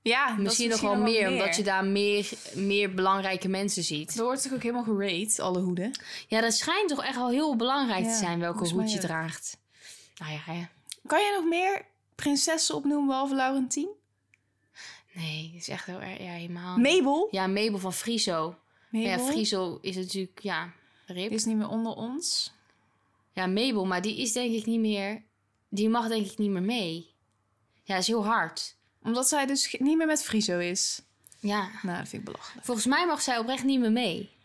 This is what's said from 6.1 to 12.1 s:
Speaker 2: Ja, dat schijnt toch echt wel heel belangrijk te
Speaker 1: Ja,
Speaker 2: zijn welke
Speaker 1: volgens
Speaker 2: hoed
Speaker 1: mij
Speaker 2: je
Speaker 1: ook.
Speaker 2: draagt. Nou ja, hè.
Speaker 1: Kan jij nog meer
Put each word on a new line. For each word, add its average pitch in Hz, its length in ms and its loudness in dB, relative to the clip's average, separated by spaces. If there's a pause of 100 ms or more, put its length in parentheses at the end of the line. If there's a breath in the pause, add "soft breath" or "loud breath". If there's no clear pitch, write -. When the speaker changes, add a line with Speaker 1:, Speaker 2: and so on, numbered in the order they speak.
Speaker 2:
Ja, 220 140 2
dat 226 120 2
schijnt 359 360 0
toch 277 140 -2
echt 262 120 -4
wel 247 140 0
heel 285 260 2
belangrijk 240 480 2
te 226 60 0
Speaker 1:
Ja, 226 80 0
Speaker 2:
zijn 175 220 0
welke 170 180 -2
Speaker 1:
volgens 170 140 0
Speaker 2:
hoed 180 120 2
Speaker 1:
mij 220 100 0
Speaker 2:
je 190 60 -2
Speaker 1:
ook. 180 60 -2
Speaker 2:
draagt. 160 520 -6 (640 loud breath)
Nou 151 120 -8
ja, 151 140 -8
hè. 170 200 -6 (420)
Speaker 1:
Kan 311 120 4
jij 415 200 2
nog 330 100 0
meer 370 360 0 (300)